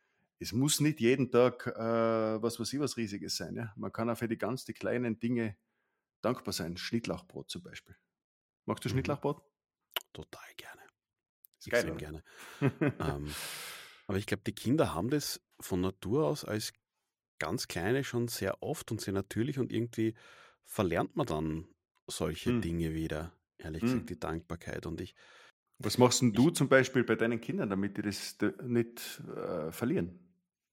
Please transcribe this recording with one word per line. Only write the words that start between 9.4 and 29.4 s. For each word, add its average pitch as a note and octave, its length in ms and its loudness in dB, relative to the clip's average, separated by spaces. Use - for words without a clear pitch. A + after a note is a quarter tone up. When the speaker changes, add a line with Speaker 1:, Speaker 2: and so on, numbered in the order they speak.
Speaker 2:
Total - 440 -16
gerne. - 260 -18
Speaker 1:
Ist - 120 -14
geil, A#2 180 4
Speaker 2:
Extrem D#2+ 80 -4
Speaker 1:
oder? - 20 -6
Speaker 2:
gerne. D#2 240 -8
Speaker 1:
<laughs> C#3 100 4
Speaker 2:
Ähm, D2 360 -2
aber G2 120 0
ich G2+ 80 -4
glaub, - 180 -2
die G#2 100 -2
Kinder A#2 400 2
haben F#2+ 160 0
das - 320 -2
von F#2 200 -2
Natur F#2+ 460 0
aus D3 180 -2
als - 280 -4
ganz - 300 -2
Kleine A#2 360 0
schon A#2+ 240 -2
sehr - 340 -4
oft - 300 -6
und G#2+ 80 -4
sehr F#2+ 140 -2
natürlich A#2+ 440 -2
und A#2+ 140 -2
irgendwie A2+ 420 0
verlernt F#2 520 2
man D#3 100 2
dann D#2 420 -2
solche E2 440 -2
Speaker 1:
Hm. A#2+ 120 2
Speaker 2:
Dinge E2 300 0
wieder, D#2+ 380 -2
ehrlich D#2+ 240 -8
Speaker 1:
Hm. A2+ 40 4
Speaker 2:
gesagt, B2 240 0
die F2 100 -8
Dankbarkeit. E2 640 -6
Und E2 140 -6
ich F#2+ 140 -10
Speaker 1:
Was - 200 -2
machst B2 240 8
denn A2+ 120 6
du B2+ 160 8
Speaker 2:
ich - 0 -
Speaker 1:
zum C#3+ 180 2
Beispiel C3 360 6
bei A2 120 4
deinen A#2 240 2
Kindern, C#3 300 -2
damit G2 260 0
die G#2 60 -2
das - 360 -4
d-, G#2 140 4
nicht, A#2+ 640 -2
äh, F2 460 -4